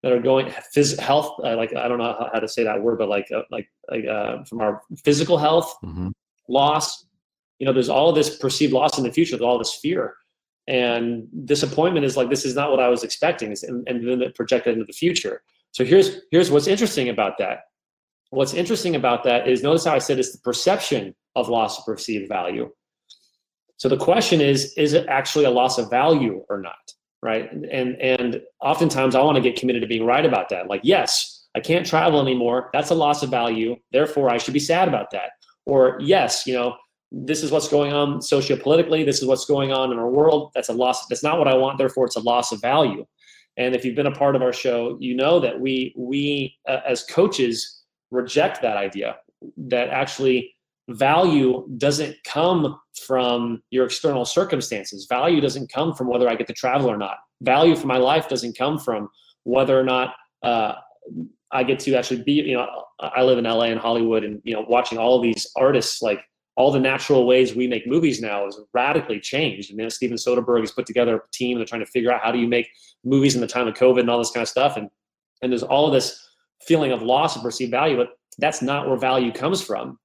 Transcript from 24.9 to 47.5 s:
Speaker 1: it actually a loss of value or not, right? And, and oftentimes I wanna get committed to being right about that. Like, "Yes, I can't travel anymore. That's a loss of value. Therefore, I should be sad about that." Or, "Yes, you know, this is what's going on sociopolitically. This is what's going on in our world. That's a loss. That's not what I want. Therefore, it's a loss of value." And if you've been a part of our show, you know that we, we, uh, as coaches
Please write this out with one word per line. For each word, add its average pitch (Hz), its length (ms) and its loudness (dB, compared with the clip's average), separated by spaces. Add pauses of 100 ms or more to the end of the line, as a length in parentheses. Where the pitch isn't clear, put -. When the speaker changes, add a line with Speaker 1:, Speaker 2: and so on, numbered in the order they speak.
Speaker 1:
it - 140 2
actually 139 360 0
a 131 60 4
loss 123 260 2
of 113 140 -4
value 127 580 2
or 98 140 -6
not, - 300 -16 (300)
right? 113 300 -4
And, 127 480 -6
and 123 400 0 (220)
oftentimes 135 520 2
I 131 80 6
wanna 135 180 4
get 123 160 0
committed 123 260 -2
to 110 60 -6
being 113 180 -2
right 135 180 2
about 95 240 -2
that. 92 200 -6
Like, 98 140 -4
"Yes, - 720 0
I 113 60 -2
can't 170 240 -2
travel 156 380 2
anymore. 127 500 0
That's 147 180 -2
a 175 40 4
loss 147 280 0
of 139 60 -4
value. 117 480 -2 (160)
Therefore, 143 380 2
I 120 80 0
should 127 160 -6
be 147 60 2
sad 175 280 2
about 113 220 -4
that." - 220 -8 (340)
Or, 135 340 4
"Yes, 143 460 0
you 127 80 -2
know, 120 220 -2 (360)
this 151 300 -4
is 147 80 -4
what's 147 160 0
going 147 260 2
on 143 260 0
sociopolitically. 156 840 2
This 135 160 0
is 135 60 -4
what's 131 180 0
going 139 280 0
on 131 180 0
in 117 80 -2
our 117 100 -2
world. 147 460 2
That's 123 140 -4
a 120 40 -4
loss. 123 340 0
That's 123 180 -6
not 156 160 0
what 143 80 4
I 131 60 4
want. 131 240 2
Therefore, 131 280 0
it's 120 100 -6
a 113 40 -4
loss 120 320 0
of 107 80 -8
value." 127 440 0 (520)
And 127 180 0
if 123 100 -4
you've 120 120 -4
been 143 100 0
a 139 60 0
part 139 240 2
of 127 60 2
our 127 100 2
show, 120 480 -2
you 123 140 -4
know 147 260 4
that 123 200 -2
we, 131 360 -2
we, 139 600 -4 (120)
uh, 131 180 -2
as 127 160 -2
coaches 131 800 0 (300)